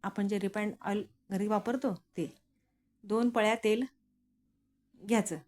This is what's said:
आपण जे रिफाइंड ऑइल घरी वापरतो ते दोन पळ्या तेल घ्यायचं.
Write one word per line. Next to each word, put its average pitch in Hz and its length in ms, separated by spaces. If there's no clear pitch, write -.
आपण 202 240
जे 202 120
रिफाइंड 202 420
ऑइल 202 220
घरी 196 180
वापरतो 226 480
ते - 420
दोन 226 260
पळ्या 220 340
तेल 220 200
घ्यायचं. 202 320